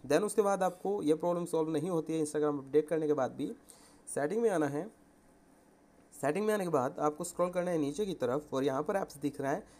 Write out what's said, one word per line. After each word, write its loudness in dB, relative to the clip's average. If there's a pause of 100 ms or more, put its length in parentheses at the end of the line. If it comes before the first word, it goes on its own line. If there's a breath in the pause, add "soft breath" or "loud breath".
Then 4
उसके 2
बाद 2
आपको 0
ये 6
प्रॉब्लम 0
सॉल्व 0
नहीं -2
होती 0
है 0
Instagram 0
अपडेट 2
करने 0
के 4
बाद 0
भी। -6 (600 loud breath)
सेटिंग 0
में 4
आना 2
है, -6 (1160)
सेटिंग 0
में 2
आने 0
के -4
बाद 0
आपको 0
स्क्रॉल -2
करना -2
है 0
नीचे -2
की -4
तरफ -2
और 0
यहाँ 0
पर -2
ऐप्स -6
दिख -4
रहा -2
है, -4 (140 loud breath)